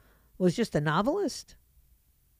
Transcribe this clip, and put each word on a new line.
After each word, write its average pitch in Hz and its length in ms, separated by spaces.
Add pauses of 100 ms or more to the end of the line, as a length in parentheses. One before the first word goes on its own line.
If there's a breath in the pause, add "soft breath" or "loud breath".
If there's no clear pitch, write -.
(380)
was 180 180
just 226 180
a 165 60
novelist? 214 760 (840)